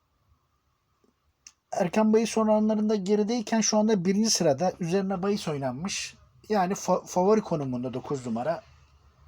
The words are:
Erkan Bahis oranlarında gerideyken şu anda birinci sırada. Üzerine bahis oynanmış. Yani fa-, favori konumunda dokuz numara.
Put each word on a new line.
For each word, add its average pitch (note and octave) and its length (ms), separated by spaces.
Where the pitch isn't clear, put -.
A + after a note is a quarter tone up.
Erkan G#3+ 420
Bahis A3 240
oranlarında G#3+ 580
gerideyken G#3+ 680
şu G#3+ 160
anda G#3+ 280
birinci G3+ 240
sırada. E3 500
Üzerine F#3+ 440
bahis G3+ 240
oynanmış. C#3+ 680
Yani G3 240
fa-, - 340
favori G3+ 340
konumunda C3 520
dokuz B2+ 320
numara. B2+ 360